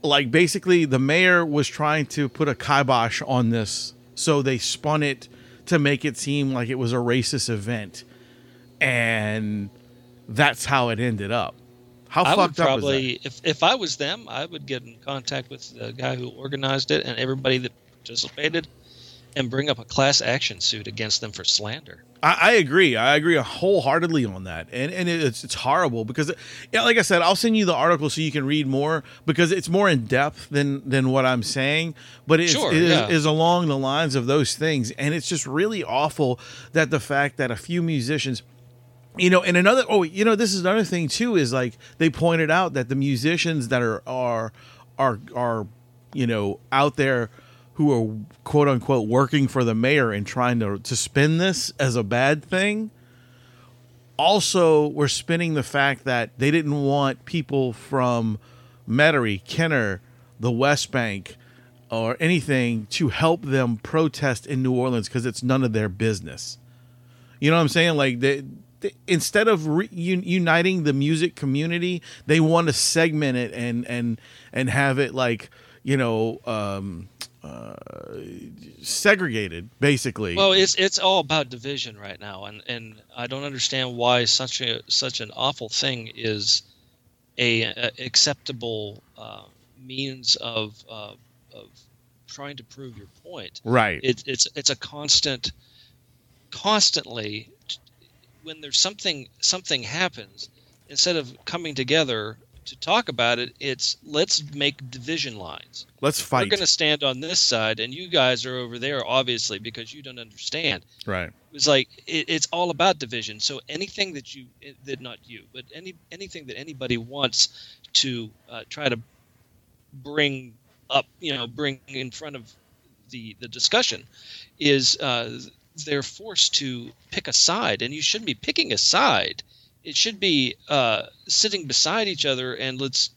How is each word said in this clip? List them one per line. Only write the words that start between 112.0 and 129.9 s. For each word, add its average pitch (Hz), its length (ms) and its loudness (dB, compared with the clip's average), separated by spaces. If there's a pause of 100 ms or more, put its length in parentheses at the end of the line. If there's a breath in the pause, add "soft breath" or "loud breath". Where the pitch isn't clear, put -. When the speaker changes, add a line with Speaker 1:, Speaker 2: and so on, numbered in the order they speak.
Speaker 2:
it, 160 220 -2
it's 160 240 -2
all 175 180 -2
about 170 280 2
division. 110 420 -8
So 139 280 -4
anything 190 460 -6
that 135 200 -14
you, 131 120 -20 (400)
that, 135 160 -10
not 120 240 -16
you, 113 160 -18 (100)
but 123 120 -18 (100)
any, 185 200 -18 (160)
anything 170 360 -18
that 123 120 -12
anybody 131 380 -6
wants 123 840 -4 (160)
to, 117 360 0 (200)
uh, 117 200 -14
try 147 180 -4
to 120 100 -2 (1040)
bring 139 520 -2 (360)
up, 135 160 -6 (140)
you 156 140 -6
know, 123 120 -6
bring 135 400 -8
in 131 240 -12
front 147 240 -16
of 117 160 -18 (600)
the, 113 300 -16
the 120 80 -14
discussion 123 560 0 (540 loud breath)
is, 139 420 4
uh, 117 380 -4 (460)
they're 147 180 -2
forced - 520 -2
to 123 360 -4 (200)
pick - 180 -8
a 131 40 -8
side, 170 500 2
and 123 120 -6
you 156 80 -10
shouldn't 214 240 -2
be 139 80 -2
picking - 380 -2
a 104 60 0
side. 175 640 2 (420 soft breath)
It 151 120 -8